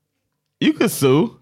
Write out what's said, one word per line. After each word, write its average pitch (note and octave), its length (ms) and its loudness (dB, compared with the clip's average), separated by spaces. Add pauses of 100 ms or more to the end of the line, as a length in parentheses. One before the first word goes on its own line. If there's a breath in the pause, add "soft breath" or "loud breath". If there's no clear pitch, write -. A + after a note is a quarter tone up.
(600)
You D4+ 140 0
could C4+ 180 -2
sue. C#3+ 380 0 (120)